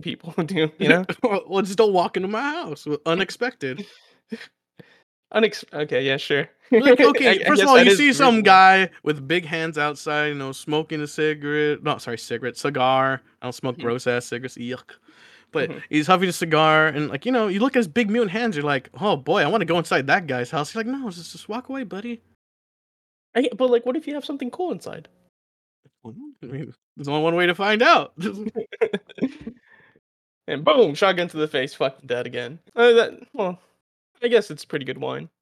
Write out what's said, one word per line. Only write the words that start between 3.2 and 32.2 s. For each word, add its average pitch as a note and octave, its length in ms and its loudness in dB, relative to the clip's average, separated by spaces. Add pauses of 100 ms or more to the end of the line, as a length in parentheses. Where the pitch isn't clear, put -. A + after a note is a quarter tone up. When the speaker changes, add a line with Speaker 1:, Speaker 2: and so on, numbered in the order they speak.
Speaker 1:
<laughs> - 1000 -20
Unex-, G#3+ 400 -2
okay, D3 320 -4
yeah, C3+ 120 0
sure. C#3+ 360 -2
<laughs> - 60 -20 (120)
Speaker 2:
Like, B3 300 6
okay, C4+ 260 4
Speaker 1:
I, A3 60 6
I F#3+ 120 0
Speaker 2:
first - 60 0
of D4+ 60 2
Speaker 1:
guess - 100 4
Speaker 2:
all, C4+ 80 8
Speaker 1:
that B3+ 100 8
Speaker 2:
you A3 60 8
Speaker 1:
is G3 80 6
Speaker 2:
see C#4+ 140 4
some C#4 140 4 (100)
Speaker 1:
reasonable. G#3+ 80 2
Speaker 2:
guy F#3+ 440 8 (140)
with C#3+ 240 -4
big E3+ 180 -2
hands D#3+ 320 -6
outside, D3 520 -2
you D3 60 -4
know, C3+ 160 -8
smoking D#3 500 -6
a D3 60 -8
cigarette. D3+ 760 -2
No, B2+ 160 -2
sorry, A#2 180 -10
cigarette, A#2+ 400 -8
cigar. C3 640 0 (200)
I - 40 -10
don't B2 80 -8
smoke C3 220 -6
Speaker 1:
Hmm. E3+ 80 -18
Speaker 2:
gross A#2+ 240 -4
ass B2 180 -2
cigarettes. B2 320 -10
Yuck. A#2+ 360 -12 (580)
But C3 180 -2
Speaker 1:
Mm-hmm. C#3+ 100 -12 (100)
Speaker 2:
he's D3+ 180 0
huffing F#3 220 4
a E3+ 40 -2
cigar, D#3 540 4
and, D3 220 -4
like, C#3 180 -8
you B3 40 0
know, A3+ 160 0
you F#3+ 120 -2
look C4 160 0
at C4 40 2
his A3 80 0
big G#3 220 -2
mutant A3 220 0
hands, A3 240 -4
you're D3 100 -4
like, C#3+ 240 -2 (100)
"Oh F#3+ 160 0
boy, D#3 280 0
I C#3+ 40 2
wanna F#3+ 180 0
go E3 120 0
inside E3 300 -2
that E3+ 180 2
guy's B2+ 240 -4
house." D3+ 240 -6
You're A3 100 -6
like, G#3+ 40 -8 (120)
"No, B3 120 -8
just, E3+ 200 -16
just - 160 -20
walk A3+ 220 -10
away, C4+ 140 -8
buddy." A3 380 -12 (1120)
Speaker 1:
I, C4+ 200 2
but, B3+ 140 2
like, A#3+ 160 2
what B3 100 -2
if D#4 120 -8
you C#4+ 80 -8
have C#4 100 -10
something C#4 240 -8
cool F4 220 -6
inside? - 380 -14 (960)
Speaker 2:
Well, A2+ 120 -18 (260)
I - 60 -18
mean, C3+ 260 -12 (240)
there's C#3+ 100 -12
only D3+ 140 -2
one E3 140 2
way F3 100 2
to F3 80 2
find G#3 300 0
out. C#4 340 4
<laughs> E3+ 60 -10 (1000)
Speaker 1:
<laughs> - 0 - (1300)
And D3+ 180 -6
boom, A#3 280 4
shotgun F3 360 0
to E3 80 -12
the D3+ 100 -2
face, C#3+ 260 -4
fucking - 340 -6
dead B2 200 -4